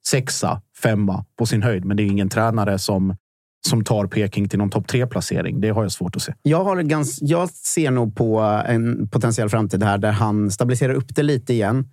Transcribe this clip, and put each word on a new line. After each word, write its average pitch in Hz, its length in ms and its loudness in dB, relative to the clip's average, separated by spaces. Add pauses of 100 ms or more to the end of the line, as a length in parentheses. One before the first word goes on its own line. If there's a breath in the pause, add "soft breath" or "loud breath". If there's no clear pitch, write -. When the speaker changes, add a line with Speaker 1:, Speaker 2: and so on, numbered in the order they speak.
Speaker 1:
sexa, 98 540 -2 (220)
femma 104 420 0 (140)
på 113 80 0
sin 107 160 0
höjd. 98 220 0
Men 101 120 0
det 107 60 2
är - 20 2
ingen 98 240 0
tränare 110 500 2
som, 95 380 0 (520)
som 113 160 2
tar 104 220 2
Peking 101 420 -2
till 98 100 -2
någon 101 120 0
topp 101 180 -4
tre-placering. 92 720 -2
Det 107 80 0
har 110 140 0
jag 95 100 -2
svårt 87 240 -6
att 95 60 -6
se. - 100 -8 (100)
Speaker 2:
Jag 160 220 2
har 185 180 0
gans-, 147 380 -2
jag 170 300 0
ser - 400 -2
nog 123 260 0
på 110 240 2 (260)
en 113 420 -2
potentiell 113 400 0
framtid 101 340 0
här 101 160 2
där 104 140 2
han 104 380 2
stabiliserar 123 440 0
upp 135 200 -4
det 151 80 2
lite 139 300 0
igen 117 400 2